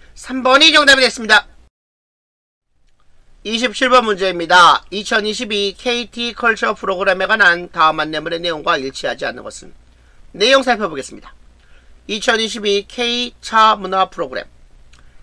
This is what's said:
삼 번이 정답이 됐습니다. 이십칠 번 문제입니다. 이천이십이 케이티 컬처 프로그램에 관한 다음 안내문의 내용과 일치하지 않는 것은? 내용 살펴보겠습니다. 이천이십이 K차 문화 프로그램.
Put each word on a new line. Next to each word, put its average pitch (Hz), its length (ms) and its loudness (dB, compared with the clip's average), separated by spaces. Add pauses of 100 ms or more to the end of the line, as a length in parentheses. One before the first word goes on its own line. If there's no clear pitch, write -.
(160)
삼 254 260 -10
번이 269 300 4
정답이 277 300 6
됐습니다. 220 460 0 (2000)
이십칠 226 460 -2
번 247 160 4
문제입니다. 180 840 4
이천이십이 208 880 -4
케이티 240 560 -6
컬처 220 400 -2
프로그램에 190 540 -2
관한 180 440 2
다음 156 280 0
안내문의 156 400 -6
내용과 165 380 -4
일치하지 131 500 -6
않는 117 160 -10
것은? - 300 -18 (580)
내용 254 320 2
살펴보겠습니다. 208 720 -6 (720)
이천이십이 208 800 -2
K차 240 880 0
문화 190 340 -2
프로그램. 131 360 -8 (760)